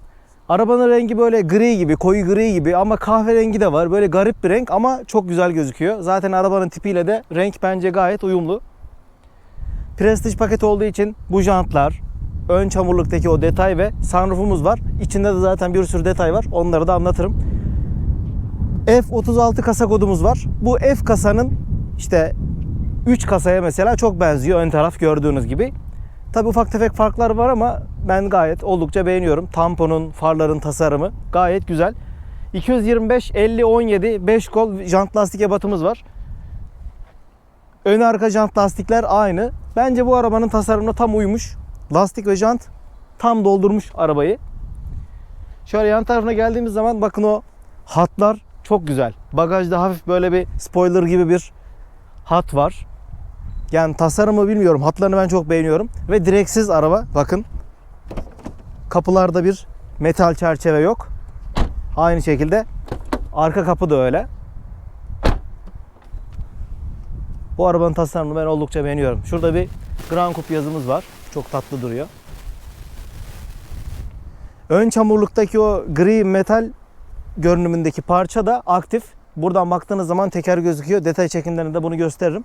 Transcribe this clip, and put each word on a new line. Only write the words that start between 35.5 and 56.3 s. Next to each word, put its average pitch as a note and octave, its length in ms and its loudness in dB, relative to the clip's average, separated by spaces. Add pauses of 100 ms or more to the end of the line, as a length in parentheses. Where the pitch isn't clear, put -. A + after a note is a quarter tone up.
var. G#3 220 -4 (1800)
Ön G#3+ 160 4
arka A3+ 280 2
jant G#3 280 0
lastikler G#3+ 500 2
aynı. G3+ 440 2 (240)
Bence B3 300 2
bu B3+ 100 4
arabanın A3+ 320 2
tasarımına G#3+ 460 0
tam A3 240 0
uymuş. G#3+ 380 -2 (380)
Lastik G3 340 0
ve G3 80 2
jant A3+ 320 0 (500)
tam A3+ 280 2
doldurmuş G3 500 2
arabayı. D#3 420 0 (1300)
Şöyle G#3+ 220 0
yan G#3+ 160 2
tarafına A#3 300 0
geldiğimiz A3+ 400 0
zaman A3 280 0
bakın G#3 220 0
o G#3+ 180 2 (440)
hatlar G3+ 600 2 (180)
çok F3+ 240 0
güzel. B2+ 260 0 (200)
Bagajda F3 480 2
hafif F#3 260 -2
böyle F3+ 240 2
bir F3+ 160 2 (120)
spoiler F3+ 440 2
gibi F3 260 2
bir F3 220 0 (720)
hat E3+ 300 0
var. D3 320 0 (840)
Yani D#3+ 240 2
tasarımı G#3 520 2
bilmiyorum. F#3 340 4
Hatlarını F#3+ 360 2
ben F#3+ 100 4
çok E3+ 220 0
beğeniyorum. E3 400 2 (200)
Ve F#3 160 2
direksiz G3+ 440 2